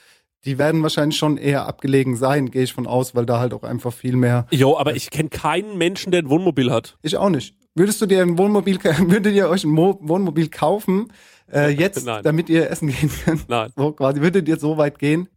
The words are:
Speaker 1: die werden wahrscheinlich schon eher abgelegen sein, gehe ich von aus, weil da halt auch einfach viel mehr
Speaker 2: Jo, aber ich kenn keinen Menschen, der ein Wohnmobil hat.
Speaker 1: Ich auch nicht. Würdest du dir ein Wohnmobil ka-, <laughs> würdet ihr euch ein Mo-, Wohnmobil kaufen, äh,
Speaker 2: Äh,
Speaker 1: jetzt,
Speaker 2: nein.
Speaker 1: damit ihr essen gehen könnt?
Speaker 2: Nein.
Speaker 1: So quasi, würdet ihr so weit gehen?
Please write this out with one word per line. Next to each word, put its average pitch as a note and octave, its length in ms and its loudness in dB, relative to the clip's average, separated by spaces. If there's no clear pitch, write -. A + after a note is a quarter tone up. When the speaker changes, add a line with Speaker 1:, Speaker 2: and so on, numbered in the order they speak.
Speaker 1:
die C#3 120 -4
werden D#3 260 2
wahrscheinlich D#3 340 0
schon D3+ 200 0
eher C#3 280 -2
abgelegen C3+ 500 0
sein, C3 360 0
gehe C3 120 0
ich B2+ 100 -4
von B2 140 -6
aus, B2 280 -2
weil A#2+ 100 0
da A#2 140 0
halt A#2+ 140 -2
auch A#2+ 100 -10
einfach B2 280 -6
viel B2 240 -4
mehr A#2+ 360 2
Speaker 2:
Jo, C3+ 260 4
aber D3+ 180 -2
ich - 140 -10
kenn D#3 200 -4
keinen F#3+ 480 -4
Menschen, F3+ 340 -2
der F3 120 2
ein C3+ 60 -8
Wohnmobil C#3+ 420 2
hat. A#2 300 -4
Speaker 1:
Ich D#3 160 -4
auch G3 120 2
nicht. C#3 260 -4
Würdest G3+ 280 0
du A3 40 2
dir F#3+ 160 4
ein F3 160 2
Wohnmobil G3 400 2
ka-, D#3+ 220 0
<laughs> F3+ 100 4
würdet G#3 240 4
ihr G3 160 4
euch F#3 140 0
ein D3+ 80 0
Mo-, F3+ 300 2
Wohnmobil D#3+ 480 -2
kaufen, G3 640 -2
äh, D3 180 2
Speaker 2:
Äh, - 20 4
Speaker 1:
jetzt, D#3+ 360 -2
Speaker 2:
nein. A2 180 -6
Speaker 1:
damit D#3+ 260 0
ihr D#3+ 200 2
essen E3 200 -4
gehen C#3 200 -2
könnt? D#3+ 240 -2
Speaker 2:
Nein. A#2 280 -2
Speaker 1:
So D3 180 -2
quasi, C#3 280 0
würdet F3 280 2
ihr D#3+ 80 0
so D#3 200 -2
weit D3 220 0
gehen? D#3+ 380 -2